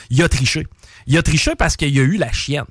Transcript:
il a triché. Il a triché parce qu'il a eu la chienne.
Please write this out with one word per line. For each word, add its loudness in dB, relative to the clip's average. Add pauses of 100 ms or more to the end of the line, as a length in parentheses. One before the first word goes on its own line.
il 2
a 4
triché. -2 (400)
Il 2
a 4
triché 0
parce 0
qu'il 0
a 4
eu 2
la -2
chienne. -4